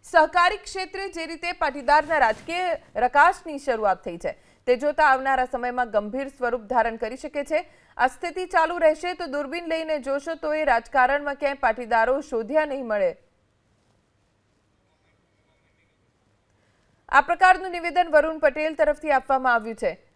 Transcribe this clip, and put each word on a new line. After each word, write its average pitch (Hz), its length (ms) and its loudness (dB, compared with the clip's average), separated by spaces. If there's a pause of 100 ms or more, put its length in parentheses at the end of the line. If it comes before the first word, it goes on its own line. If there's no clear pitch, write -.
સહકારી 349 540 2
ક્ષેત્રે 381 520 -8
જે 330 180 -8
રીતે 339 260 -8
પાટીદારના 294 680 0
રાજકીય 247 380 0 (400)
રકાસની 285 640 2
શરૂઆત 214 460 -2
થઈ 170 120 -10
છે, 170 160 -6 (340)
તે 247 100 4
જોતા 294 280 0
આવનારા 262 400 2
સમયમાં 247 460 -4
ગંભીર 214 380 -4
સ્વરૂપ 247 320 -4
ધારણ 226 360 0
કરી 226 200 -6
શકે 285 280 -8
છે. 320 260 -2 (260)
આ 247 100 2
સ્થિતિ 349 400 -6
ચાલુ 349 320 0
રહેશે 330 360 0
તો 339 120 -8
દૂરબીન 285 420 -6
લઈને 320 300 -4
જોશો 277 360 -6
તો 302 200 -4
એ 311 100 -2
રાજકારણમાં 269 680 2
ક્યાંય 277 200 -2
પાટીદારો 240 680 0
શોધ્યા 262 440 -2
નહીં 269 220 -6
મળે. 202 300 0 (4000)
આ - 120 6
પ્રકારનું 370 500 2
નિવેદન 349 400 -2
વરુણ 311 280 2
પટેલ 302 360 0
તરફથી 294 360 0
આપવામાં 262 440 2
આવ્યું 220 220 -4
છે. 180 400 -6